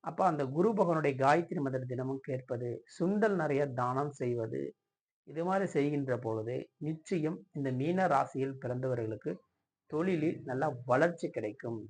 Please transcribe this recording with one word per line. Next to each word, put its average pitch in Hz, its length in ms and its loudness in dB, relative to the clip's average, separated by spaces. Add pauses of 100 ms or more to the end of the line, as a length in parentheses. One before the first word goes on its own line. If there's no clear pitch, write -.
அப்ப 175 220 0
அந்த 147 240 4
குரு 175 240 4
பகவானுடைய 160 440 4
காயத்ரி 160 440 4
மந்திர 131 260 -2
தினமும் 131 380 -4
கேட்பது, 127 440 -4 (200)
சுண்டல் 202 480 2
நிறைய 147 260 2 (100)
தானம் 131 400 0
செய்வது, 120 480 -2 (680)
இது 156 180 -6
மாதிரி 190 240 0
செய்கின்ற 143 480 0
பொழுது 113 400 -4 (240)
நிச்சயம் 160 580 -4 (140)
இந்த 139 200 -2
மீன 170 340 0
ராசியில் 135 520 0
பிறந்தவர்களுக்கு 123 760 -4 (560)
தொழிலில் 165 540 0
நல்ல 135 300 -2 (120)
வளர்ச்சி 165 440 2
கிடைக்கும். 113 500 -6 (100)